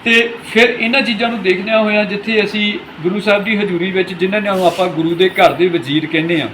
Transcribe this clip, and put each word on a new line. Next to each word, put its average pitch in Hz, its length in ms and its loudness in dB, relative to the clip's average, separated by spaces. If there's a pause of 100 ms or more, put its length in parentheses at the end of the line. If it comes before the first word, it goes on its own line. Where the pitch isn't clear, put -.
ਤੇ 233 300 2 (140)
ਫਿਰ 233 220 4
ਇਹਨਾਂ 233 320 0
ਚੀਜ਼ਾਂ 233 280 -2
ਨੂੰ 233 120 -6
ਦੇਖਦਿਆਂ 196 380 0
ਹੋਇਆਂ 208 260 2
ਜਿੱਥੇ 208 380 -2
ਅਸੀਂ 208 360 -2 (220)
ਗੁਰੂ 185 180 -2
ਸਾਹਿਬ 202 240 2
ਦੀ 214 140 0
ਹਜ਼ੂਰੀ 185 340 -2
ਵਿੱਚ 185 220 -2
ਜਿਨ੍ਹਾਂ 190 280 0
ਨੂੰ 190 260 0
ਆਪਾਂ 180 200 0
ਗੁਰੂ 160 280 -2
ਦੇ 185 140 4
ਘਰ 170 240 4
ਦੇ 170 140 2
ਵਜ਼ੀਰ 151 380 0
ਕਹਿੰਦੇ 160 360 0
ਹਾਂ 117 120 -4